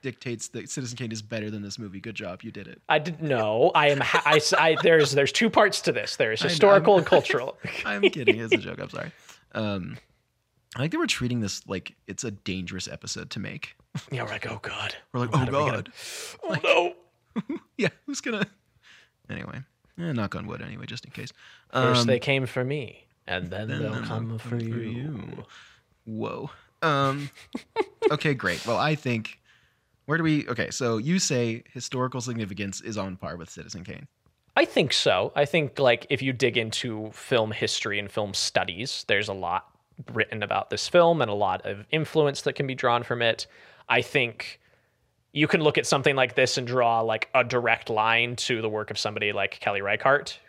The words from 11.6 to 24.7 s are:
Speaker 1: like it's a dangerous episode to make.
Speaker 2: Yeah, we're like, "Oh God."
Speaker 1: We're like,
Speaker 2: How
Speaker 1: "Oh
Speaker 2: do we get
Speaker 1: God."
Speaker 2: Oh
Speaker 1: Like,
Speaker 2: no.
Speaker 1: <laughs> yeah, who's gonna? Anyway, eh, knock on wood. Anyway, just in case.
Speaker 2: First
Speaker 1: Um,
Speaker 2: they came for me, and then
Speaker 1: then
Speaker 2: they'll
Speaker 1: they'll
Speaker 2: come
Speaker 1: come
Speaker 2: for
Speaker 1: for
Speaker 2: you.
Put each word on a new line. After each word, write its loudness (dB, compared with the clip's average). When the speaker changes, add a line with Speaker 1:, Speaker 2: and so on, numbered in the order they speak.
Speaker 1:
like -8
it's -10
a -6
dangerous -8
episode -12
to -10
make. -12
Speaker 2:
Yeah, -6
we're -10
like, -8
"Oh -10
God." -8
Speaker 1:
We're -2
like, -2
Speaker 2:
How 4
Speaker 1:
"Oh 4
Speaker 2:
do -2
we 2
get 0
Speaker 1:
God." -6
Speaker 2:
Oh -6
Speaker 1:
Like, -2
Speaker 2:
no. 4
Speaker 1:
<laughs> -8
yeah, 2
who's -8
gonna? -2
Anyway, -10
eh, -6
knock -4
on -8
wood. -10
Anyway, -14
just -14
in -20
case. -14
Speaker 2:
First 4
Speaker 1:
Um, 4
Speaker 2:
they 4
came 2
for -4
me, -8
and -4
then -8
Speaker 1:
then -4
Speaker 2:
they'll -4
Speaker 1:
they'll -6
Speaker 2:
come -6
Speaker 1:
come -6
Speaker 2:
for -14
Speaker 1:
for -4
Speaker 2:
you. -4